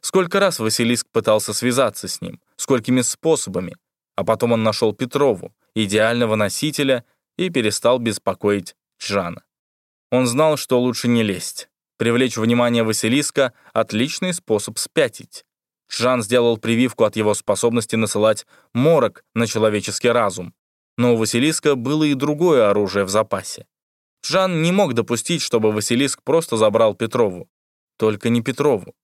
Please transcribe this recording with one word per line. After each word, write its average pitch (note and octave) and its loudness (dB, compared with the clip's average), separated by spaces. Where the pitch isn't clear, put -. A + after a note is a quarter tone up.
Сколько F#3+ 0
раз F#3+ 2
Василиск A2+ 0
пытался G#2+ 2
связаться A#2+ 0
с - -10
ним, - -14
сколькими B2+ 0
способами, G#2 -2
а G2 -4
потом A2+ 0
он A2+ 2
нашел A2 0
Петрову, B2+ -2
идеального A2 0
носителя, C3 -2
и F#3 -2
перестал B2 0
беспокоить G2+ -2
Чжана. F#2 -4
Он B2+ 2
знал, D3 2
что B2+ 0
лучше B2 -2
не A#2+ 2
лезть. G2 -6
Привлечь A#2 0
внимание A#2+ 2
Василиска — A#2+ 0
отличный B2+ -2
способ A2+ -4
спятить. - -4
Чжан B2 0
сделал A#2 2
прививку A#2 0
от G#2 0
его G#2+ 2
способности A2+ -2
насылать G#2+ 0
морок C3+ 2
на A2+ 0
человеческий G#2+ 0
разум. G2+ -2
Но A#2+ 4
у - 0
Василиска C#3 0
было C#3 -2
и D3 2
другое C#3+ 2
оружие G2+ 0
в F#2 -8
запасе. G2+ -4
Чжан F3+ 0
не E3 2
мог F#3 2
допустить, A#2 -2
чтобы A2 0
Василиск A#2+ -2
просто D#3+ 0
забрал A2 2
Петрову. G#2+ -2
Только A2 0
не A#2 2
Петрову. B2+ -2